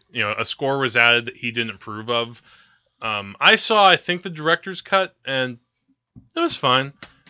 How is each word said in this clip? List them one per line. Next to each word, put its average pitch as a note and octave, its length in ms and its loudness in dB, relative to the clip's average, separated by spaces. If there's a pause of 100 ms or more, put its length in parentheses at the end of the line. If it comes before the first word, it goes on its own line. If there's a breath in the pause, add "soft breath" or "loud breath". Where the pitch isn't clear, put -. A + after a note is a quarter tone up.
(100)
you A#2+ 120 -4
know, G#2 140 -2
a A2+ 80 -4
score C#3 340 -4
was B2+ 180 -2
added A#2 300 4
that - 100 -12
he A#2+ 160 -8
didn't A2+ 220 -4
approve A2 360 -12
of. A#2 300 -4 (640 soft breath)
Um, G2+ 380 -6
I F#3+ 160 6
saw, G#3+ 300 4
I F3 100 6
think, F3 260 -4
the F#3+ 80 -10
director's E3 500 -4
cut, F#3+ 340 -2 (120)
and B2+ 320 -4 (760)
it E4 60 -4
was E4+ 160 -2
fine. C3+ 380 0 (360 loud breath)